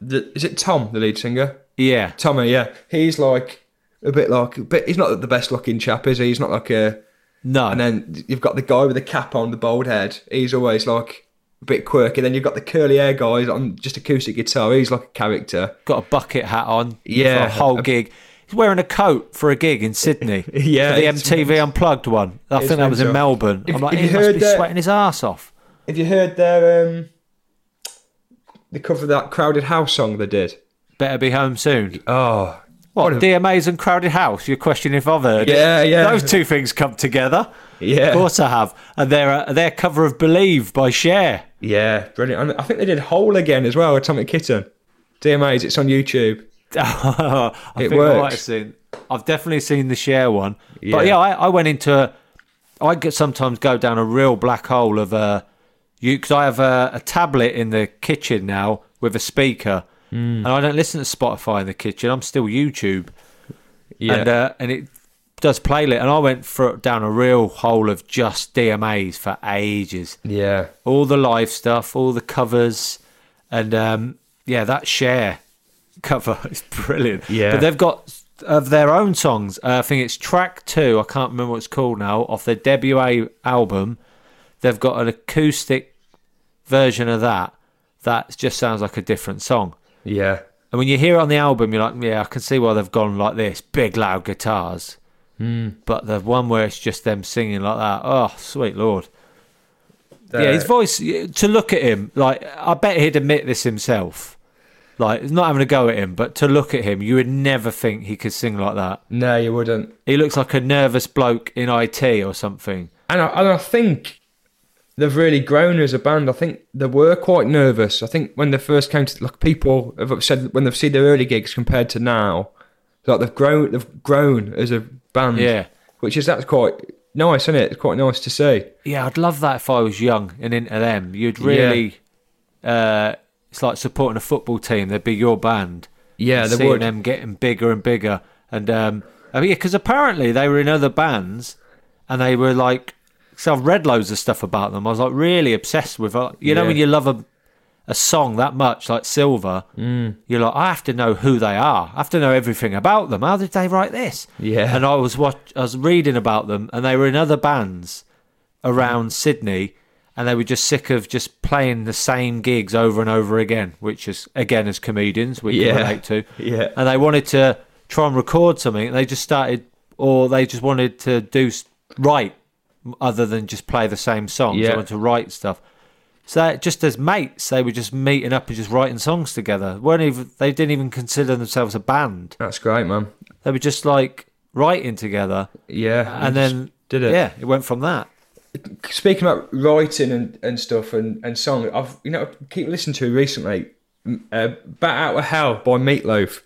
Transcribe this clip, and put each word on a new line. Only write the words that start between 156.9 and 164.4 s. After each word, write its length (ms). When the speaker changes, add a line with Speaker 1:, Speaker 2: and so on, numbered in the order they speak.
Speaker 2:
were 120
in 80
other 220
bands 680
around 480
Sydney, 640
and 120
they 80
were 80
just 220
sick 260
of 160
just 340
playing 440
the 80
same 480
gigs 340
over 260
and 80
over 300
again, 400
which 280
is, 280
again, 320